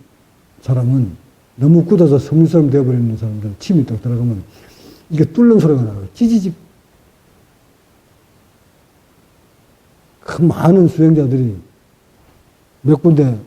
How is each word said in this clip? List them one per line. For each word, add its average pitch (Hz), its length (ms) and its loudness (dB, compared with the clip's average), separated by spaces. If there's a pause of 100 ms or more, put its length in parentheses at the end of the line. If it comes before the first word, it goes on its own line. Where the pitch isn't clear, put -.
(640)
사람은, 123 500 -2 (420)
너무 160 280 4
굳어서 170 320 2
섬유처럼 160 540 2
돼버리는 123 440 -2
사람들은 107 440 -10
침이 160 260 0
딱 107 160 -8
들어가면 120 420 -4 (680)
이게 156 120 0
뚫는 233 360 2
소리가 147 240 0
나요. 101 300 -8
찌지직. 220 400 -2 (3750)
그 - 200 -10
많은 170 460 2
수행자들이 135 680 0 (1300)
몇 143 200 0
군데, 143 460 2